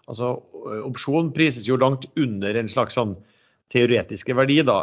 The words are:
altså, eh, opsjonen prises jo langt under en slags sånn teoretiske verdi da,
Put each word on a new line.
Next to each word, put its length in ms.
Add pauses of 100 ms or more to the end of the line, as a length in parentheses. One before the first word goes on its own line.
(100)
altså, 240 (320)
eh, 180
opsjonen 480
prises 360
jo 120
langt 240 (160)
under 400
en 80
slags 300
sånn 180 (540)
teoretiske 680
verdi 240
da, 200